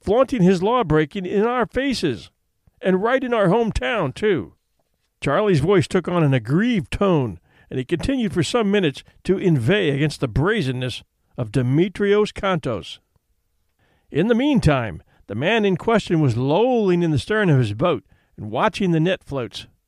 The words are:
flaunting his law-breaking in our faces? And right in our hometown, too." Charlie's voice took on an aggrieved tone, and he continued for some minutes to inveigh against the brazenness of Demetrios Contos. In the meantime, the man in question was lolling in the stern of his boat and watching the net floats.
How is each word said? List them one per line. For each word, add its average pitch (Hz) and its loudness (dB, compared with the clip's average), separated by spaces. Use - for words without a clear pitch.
flaunting 240 2
his 180 4
law-breaking 185 0
in 196 0
our 240 0
faces? 196 -4
And 185 0
right 247 0
in 240 -2
our 208 2
hometown, 220 0
too." 160 -2
Charlie's 170 2
voice 180 2
took 185 -2
on 175 0
an 139 2
aggrieved 156 0
tone, 160 0
and 127 -6
he 127 -6
continued 196 -2
for 175 0
some 226 0
minutes 196 0
to 190 0
inveigh 165 2
against 147 -2
the 135 -2
brazenness 127 -2
of 113 -6
Demetrios 190 2
Contos. 147 -6
In 175 0
the 240 2
meantime, 147 0
the 98 -10
man 202 0
in 190 2
question 196 0
was 131 2
lolling 180 2
in 165 0
the 143 0
stern 214 0
of 139 4
his 107 0
boat 139 -2
and 104 -12
watching 180 0
the 165 2
net 170 0
floats. - -10